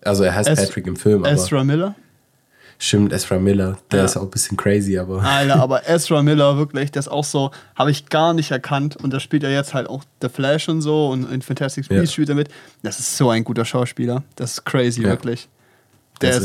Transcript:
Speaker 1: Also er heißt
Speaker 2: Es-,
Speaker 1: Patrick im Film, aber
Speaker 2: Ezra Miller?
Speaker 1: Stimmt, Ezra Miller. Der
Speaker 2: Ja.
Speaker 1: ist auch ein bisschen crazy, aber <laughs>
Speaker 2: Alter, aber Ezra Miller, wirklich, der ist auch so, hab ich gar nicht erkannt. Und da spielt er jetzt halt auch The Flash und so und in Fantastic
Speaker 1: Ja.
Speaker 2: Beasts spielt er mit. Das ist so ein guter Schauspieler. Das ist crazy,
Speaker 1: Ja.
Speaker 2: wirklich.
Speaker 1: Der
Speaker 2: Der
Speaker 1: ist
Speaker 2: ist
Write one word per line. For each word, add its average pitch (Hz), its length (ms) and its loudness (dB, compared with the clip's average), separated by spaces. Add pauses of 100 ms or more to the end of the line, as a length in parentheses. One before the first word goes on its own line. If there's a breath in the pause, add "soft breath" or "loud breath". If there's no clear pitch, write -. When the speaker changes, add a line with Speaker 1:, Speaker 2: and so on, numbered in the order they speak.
Speaker 1:
Also 98 220 2
er 92 100 2
heißt 104 160 0
Speaker 2:
Es-, 156 100 4
Speaker 1:
Patrick - 260 -2
im 90 100 -4
Film, 104 280 2
aber 143 80 2
Speaker 2:
Ezra 139 300 2
Miller? 160 320 0 (840 soft breath)
Speaker 1:
Stimmt, 104 340 2
Ezra 92 260 -2
Miller. 98 400 2 (120)
Der 98 100 2
Speaker 2:
Ja. 95 60 4
Speaker 1:
ist - 100 0
auch 95 60 -6
ein 95 80 -8
bisschen - 260 -4
crazy, 98 420 0
aber 95 240 -4
<laughs> - 0 -
Speaker 2:
Alter, 139 400 2
aber 131 260 0
Ezra 160 340 2
Miller, 143 360 4
wirklich, 143 320 -2
der 143 100 -4
ist 139 80 -6
auch 147 160 -4
so, 139 280 -2 (240 loud breath)
hab 135 120 2
ich 147 200 0
gar 160 260 2
nicht 160 160 -2
erkannt. 143 460 -4
Und 135 160 -6
da 135 80 -4
spielt 147 240 -2
er 139 80 0
jetzt 139 220 -2
halt 127 140 -4
auch 131 160 -12 (160)
The 127 80 -2
Flash 143 400 -2
und 160 140 0
so 151 280 2
und 127 200 -4
in 131 120 -6
Fantastic 139 480 -6
Speaker 1:
Ja. 98 80 2
Speaker 2:
Beasts 170 160 2
spielt 147 140 0
er 143 60 0
mit. 143 140 0 (340 loud breath)
Das 104 160 -8
ist - 180 -6
so 131 140 4
ein 113 140 2
guter 117 200 -2
Schauspieler. 123 600 -2 (120)
Das 117 180 -8
ist - 100 -12
crazy, 120 380 0
Speaker 1:
Ja. 101 80 2
Speaker 2:
wirklich. 117 380 -4 (720 soft breath)
Speaker 1:
Der 131 100 2
Speaker 2:
Der - 0 -
Speaker 1:
ist 127 60 2
Speaker 2:
ist 120 80 0